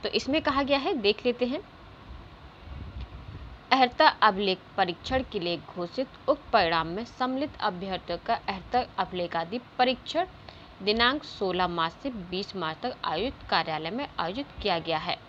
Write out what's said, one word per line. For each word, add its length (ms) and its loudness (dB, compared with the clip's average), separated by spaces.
तो 60 -2
इसमें 320 0
कहा 220 2
गया 140 4
है, 180 0
देख 300 2
लेते 200 2
हैं, 140 -2
अहर्ता 360 6
अभिलेख 520 4
परीक्षण 540 0
के 80 -2
लिए 180 0
घोषित 640 -6
उक्त 120 4
परिणाम 340 6
में 180 -4
सम्मिलित 540 -2
अभ्यर्थियों 640 -2
का 120 2
अहर्ता 460 -2
अभिलेख 380 0
आदि 240 -2
परीक्षण 480 2
दिनांक 420 4
सोलह 420 0
मार्च 260 0
से 160 -6
बीस 460 -6
मार्च 260 -4
तक 240 -4
आयुक्त 440 -2
कार्यालय 420 0
में 180 -4
आयोजित 380 -4
किया 180 2
गया 180 -2
है। 200 -2